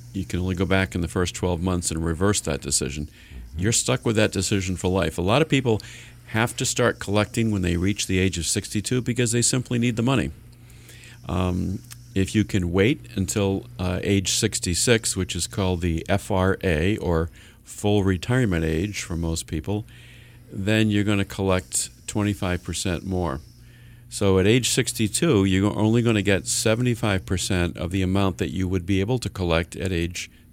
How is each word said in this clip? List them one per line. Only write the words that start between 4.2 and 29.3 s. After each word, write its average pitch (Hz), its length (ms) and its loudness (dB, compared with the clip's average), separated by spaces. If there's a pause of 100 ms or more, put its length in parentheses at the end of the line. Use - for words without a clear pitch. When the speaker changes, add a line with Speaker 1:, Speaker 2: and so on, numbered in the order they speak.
Speaker 1:
decision 95 440 -2
for 90 140 0
life. 87 300 0
A - 20 -2
lot 110 220 4
of 156 60 -2
people 127 320 2 (460)
have 117 300 -2
to 131 80 -2
start - 320 2
collecting 104 540 0
when 98 100 0
they 87 160 2
reach 98 300 0
the 95 100 0
age 92 220 2
of 80 80 -4
sixty-two 110 540 -2
because 117 320 0
they 120 100 2
simply 123 340 0
need 117 200 0
the 117 60 0
money. 117 280 2 (960)
Um, 90 500 -2 (360)
if 95 200 -2
you 107 80 4
can 90 280 -2
wait 104 440 2
until, 98 500 0 (140)
uh, 92 240 -2
age 98 300 0
sixty-six, - 840 0
which 90 180 -2
is 87 120 -4
called 92 340 0
the 82 260 -2
F 101 220 0
R 95 340 2
A, 92 340 2
or 82 340 0 (320)
full 104 400 0
retirement 95 600 2
age 82 380 -2
for - 140 -8
most 82 320 -2
people, 98 360 -4 (680)
then 107 400 2
you're 104 120 4
gonna 101 220 2
collect - 640 -2 (160)
twenty-five 101 580 -2
percent 87 400 -4
more. 87 380 -2 (680)
So 95 280 2
at 92 80 6
age 117 240 4
sixty-two, 113 760 2
you're 95 300 4
only 110 280 4
gonna 113 180 2
get 92 240 2
seventy-five 113 800 0
percent 90 520 -2
of 90 120 -6
the 95 140 0
amount 95 340 0
that 80 140 -2
you 92 160 -2
would 90 180 -2
be 95 140 0
able 110 180 0
to 117 120 -4
collect 85 460 -2